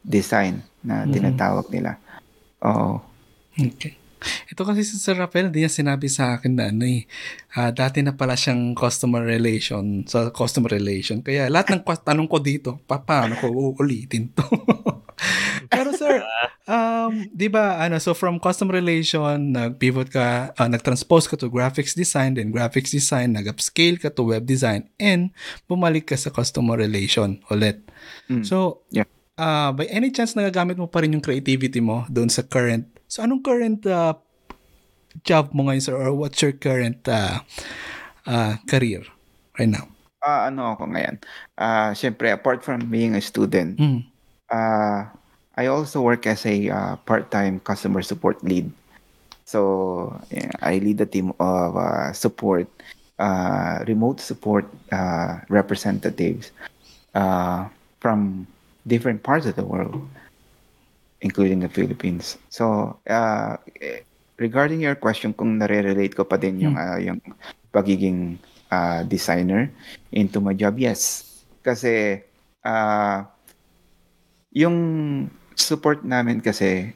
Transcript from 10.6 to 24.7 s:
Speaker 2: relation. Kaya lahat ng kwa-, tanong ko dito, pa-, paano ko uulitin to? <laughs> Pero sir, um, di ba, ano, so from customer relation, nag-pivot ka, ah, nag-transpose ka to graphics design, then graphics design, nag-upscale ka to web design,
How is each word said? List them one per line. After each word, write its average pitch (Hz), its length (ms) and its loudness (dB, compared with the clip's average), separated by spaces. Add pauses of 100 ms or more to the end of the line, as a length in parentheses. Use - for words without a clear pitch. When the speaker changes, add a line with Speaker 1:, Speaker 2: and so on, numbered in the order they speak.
Speaker 2:
relation. 101 480 -2
Kaya 135 320 0
lahat 190 240 2
ng 180 80 -4
kwa-, 165 160 -2
tanong 151 240 2
ko 156 160 2
dito, 143 480 -2
pa-, 139 160 -4
paano 120 320 2
ko 120 160 0
uulitin 131 800 0
to? - 160 0
<laughs> - 1200 -2
Pero 269 240 0
sir, 285 320 2 (440)
um, 226 680 -2
di 202 160 0
ba, 196 320 2
ano, 165 160 0
so 170 160 0
from 175 240 0
customer 185 400 0
relation, 156 720 2
nag-pivot 127 560 0
ka, 123 480 0
ah, 120 160 2
nag-transpose 127 560 4
ka - 80 -4
to 123 160 -4
graphics 131 400 0
design, 135 400 0
then 113 160 -2
graphics 120 480 0
design, 123 400 2
nag-upscale 165 640 0
ka 151 80 -4
to 131 160 -2
web 113 240 0
design, 123 480 0